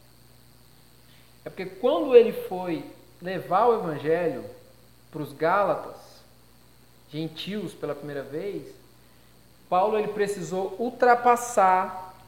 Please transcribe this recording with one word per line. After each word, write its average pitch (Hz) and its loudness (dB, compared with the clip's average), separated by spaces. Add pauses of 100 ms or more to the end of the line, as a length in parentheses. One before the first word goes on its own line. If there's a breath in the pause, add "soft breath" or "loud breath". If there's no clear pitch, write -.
(1400 soft breath)
é - -14
porque 185 -10
quando 277 0
ele 214 10
foi 180 -6 (360)
levar 180 0
o 233 4
Evangelho 160 -2 (680)
pros 147 -10
Gálatas, 175 0 (1120)
gentios 165 -8
pela 147 -8
primeira 143 -10
vez, 170 -10 (960 soft breath)
Paulo, 208 2
ele 208 -2
precisou 190 -4
ultrapassar 233 2 (120)